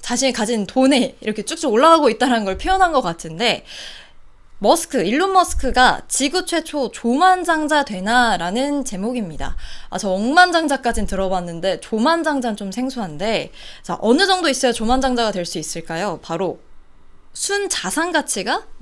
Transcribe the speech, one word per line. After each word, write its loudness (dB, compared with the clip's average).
자신이 0
가진 -2
돈에 4
이렇게 -6
쭉쭉 -2
올라가고 6
있다는 0
걸 -2
표현한 2
것 4
같은데, -2
머스크, 2
일론 0
머스크가 4
지구 -2
최초 -4
조만장자 2
되나라는 0
제목입니다. -4
아, -6
저 -2
억만장자까진 2
들어봤는데 -2
조만장자는 0
좀 -8
생소한데, -4
자, -6
어느 4
정도 2
있어야 0
조만장자가 0
될 -4
수 -8
있을까요? -6
바로 -4
순자산 -4
가치가 -2